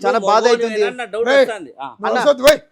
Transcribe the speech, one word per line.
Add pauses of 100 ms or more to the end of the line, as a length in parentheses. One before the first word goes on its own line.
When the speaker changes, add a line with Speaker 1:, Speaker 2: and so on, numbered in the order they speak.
Speaker 1:
చాలా
Speaker 2:
నువ్వు
Speaker 1:
బాధ
Speaker 2:
మగోనివి
Speaker 1:
అవుతుంది.
Speaker 2:
ఏదన్నా
డౌట్
Speaker 3:
రేయ్,
Speaker 2:
వస్తాంది.
ఆ.
Speaker 3:
నువ్వు
Speaker 1:
అన్నా.
Speaker 3:
అరసొద్దు,
పోయ్. (120)